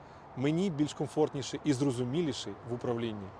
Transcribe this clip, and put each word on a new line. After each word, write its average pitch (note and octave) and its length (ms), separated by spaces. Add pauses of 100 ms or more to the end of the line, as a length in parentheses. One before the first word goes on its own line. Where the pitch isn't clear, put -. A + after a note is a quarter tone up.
(360)
мені D#3+ 340
більш C#3+ 240
комфортніше C#3+ 720
і D3 80
зрозуміліший B2+ 800 (180)
в A#2+ 40
управлінні A#2 540 (120)